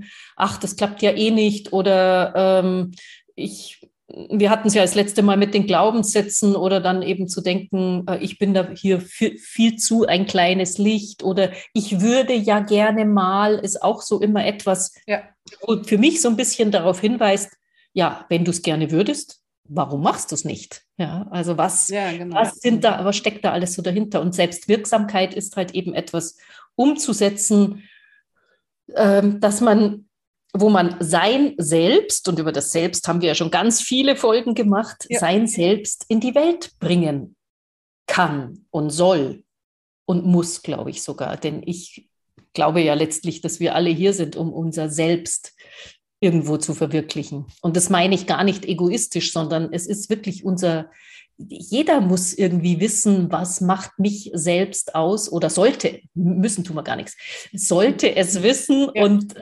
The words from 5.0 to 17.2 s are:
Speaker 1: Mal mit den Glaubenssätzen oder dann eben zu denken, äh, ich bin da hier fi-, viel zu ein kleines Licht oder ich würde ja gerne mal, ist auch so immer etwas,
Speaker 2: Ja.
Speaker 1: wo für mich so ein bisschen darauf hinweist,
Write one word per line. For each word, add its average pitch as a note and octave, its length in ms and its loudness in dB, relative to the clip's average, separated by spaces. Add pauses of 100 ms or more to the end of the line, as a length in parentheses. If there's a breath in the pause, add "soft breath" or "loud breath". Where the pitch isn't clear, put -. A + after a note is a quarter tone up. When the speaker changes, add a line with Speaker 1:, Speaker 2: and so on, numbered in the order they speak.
Speaker 1:
Mal G3+ 140 6
mit G3+ 180 2
den G3+ 120 2
Glaubenssätzen G3+ 880 2
oder F#3 240 0
dann F#3 220 0
eben F#3 260 -4
zu F#3 140 -8
denken, F#3 680 -2
äh, F#3 100 -4
ich - 200 -8
bin G3 160 0
da F#3 200 0
hier F#3 260 0
fi-, - 380 -4
viel A3+ 380 0
zu A3 300 2
ein F#3 200 2
kleines F#3 520 0
Licht G#3 440 -2
oder F#3+ 300 0 (220 loud breath)
ich G3+ 260 -2
würde B3+ 340 2
ja G#3 260 2
gerne G#3+ 440 2
mal, G#3 540 2
ist - 240 -6
auch G#3+ 200 0
so - 180 -2
immer G#3 240 2
etwas, F#3+ 500 -2 (120 soft breath)
Speaker 2:
Ja. G#3 160 -2 (380)
Speaker 1:
wo G#3 240 -2
für G#3+ 140 2
mich D#4 240 4
so A#3+ 60 2
ein A3+ 80 2
bisschen A3 360 0
darauf F3+ 280 0
hinweist, G#3 520 0 (400)